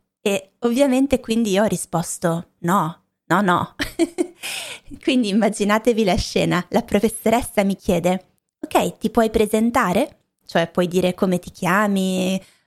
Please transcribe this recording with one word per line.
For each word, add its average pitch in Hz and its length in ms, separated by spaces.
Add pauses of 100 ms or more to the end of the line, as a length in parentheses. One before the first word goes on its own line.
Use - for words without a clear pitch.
(220)
E - 380
ovviamente 254 600
quindi 226 320
io 190 120
ho 220 40
risposto, 170 920
"No, 170 440 (220)
no, 175 160
no." 175 340 (220)
<laughs> - 1040
Quindi 254 280
immaginatevi 208 760
la 180 120
scena. 165 540
La 180 120
professoressa 214 800
mi 196 120
chiede, 180 500 (340)
"Ok, - 380
ti 220 120
puoi 226 200
presentare? 220 920 (260)
Cioè 170 240
puoi 180 180
dire 180 260
come 180 260
ti - 120
chiami, 190 840 (320)